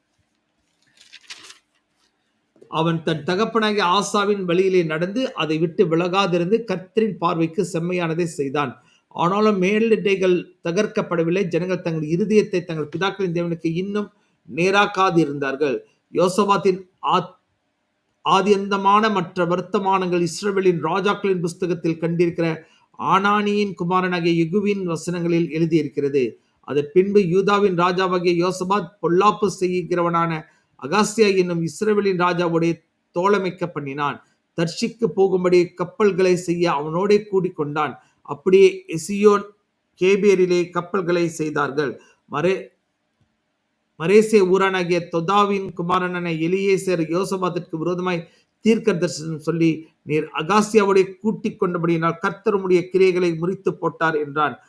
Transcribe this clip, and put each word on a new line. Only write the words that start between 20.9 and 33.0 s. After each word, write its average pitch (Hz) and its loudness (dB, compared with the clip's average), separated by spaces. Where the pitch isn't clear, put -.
புஸ்தகத்தில் 170 -4
கண்டிருக்கிற 170 0
ஆனானியின் 202 0
குமாரனாகிய 175 0
யெகூவின் 196 0
வசனங்களில் 170 -2
எழுதியிருக்கிறது. 147 0
அதன் 143 -4
பின்பு 196 4
யூதாவின் 190 2
ராஜாவாகிய 180 0
யோசபாத் 185 -2
பொல்லாப்பு 196 2
செய்கிறவனான 170 -2
அகாசியா 202 2
என்னும் 175 0
இஸ்ரவேலின் 196 -2
ராஜாவோடே 170 0